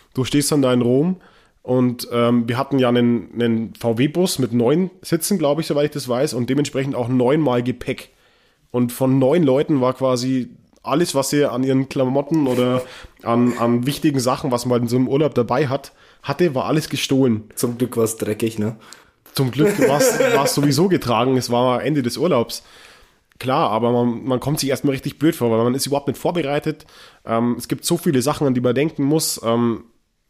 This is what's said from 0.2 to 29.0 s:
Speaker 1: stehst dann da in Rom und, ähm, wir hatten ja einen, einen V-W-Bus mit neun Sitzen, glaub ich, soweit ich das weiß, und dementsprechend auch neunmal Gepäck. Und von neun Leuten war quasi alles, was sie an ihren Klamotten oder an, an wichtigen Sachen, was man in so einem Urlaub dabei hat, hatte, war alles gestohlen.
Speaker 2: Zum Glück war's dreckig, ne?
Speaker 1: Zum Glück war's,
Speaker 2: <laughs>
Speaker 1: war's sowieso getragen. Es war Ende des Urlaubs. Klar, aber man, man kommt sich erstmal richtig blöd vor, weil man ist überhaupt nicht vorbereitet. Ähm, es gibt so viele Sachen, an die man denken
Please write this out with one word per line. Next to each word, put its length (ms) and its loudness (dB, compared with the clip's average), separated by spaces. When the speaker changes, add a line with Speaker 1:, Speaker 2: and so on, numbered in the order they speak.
Speaker 1:
stehst 280 0
dann 100 2
da 100 2
in 100 2
Rom 340 2
und, 500 0
ähm, 360 2
wir 100 -2
hatten 200 -2
ja 100 4
einen, 460 2
einen 400 -2
V-W-Bus 640 -2
mit 140 -2
neun 380 2
Sitzen, 360 -2
glaub 220 0
ich, 60 -4
soweit 200 0
ich 40 -2
das 180 -8
weiß, 260 0
und 140 -4
dementsprechend 460 -2
auch 140 -4
neunmal 540 2
Gepäck. 480 -6
Und 220 0
von 260 2
neun 240 4
Leuten 380 2
war 140 0
quasi 560 -2
alles, 320 0
was 160 0
sie 140 2
an 180 -2
ihren 280 0
Klamotten 560 0
oder 360 0
an, 360 2
an 280 0
wichtigen 340 0
Sachen, 300 -2
was 140 -2
man 180 0
in 60 -2
so 80 0
einem 120 2
Urlaub 260 0
dabei 340 0
hat, 240 -6
hatte, 320 0
war 100 -2
alles 240 -2
gestohlen. 560 0
Speaker 2:
Zum 220 -4
Glück 220 -4
war's 180 0
dreckig, 420 -4
ne? 180 -2
Speaker 1:
Zum 160 0
Glück 360 0
war's, 320 2
Speaker 2:
<laughs> 160 2
Speaker 1:
war's 200 2
sowieso 340 2
getragen. 480 2
Es 140 -2
war 340 2
Ende 180 0
des 140 -2
Urlaubs. 460 -2
Klar, 320 0
aber 220 0
man, 320 0
man 160 -2
kommt 200 -2
sich 100 -2
erstmal 220 -2
richtig 260 -6
blöd 180 2
vor, 140 0
weil 120 2
man 120 2
ist 120 -4
überhaupt 220 -2
nicht 100 -4
vorbereitet. 680 -4
Ähm, 320 0
es 100 -14
gibt 160 -6
so 140 0
viele 240 0
Sachen, 240 0
an 80 2
die 80 -2
man 120 2
denken 300 -2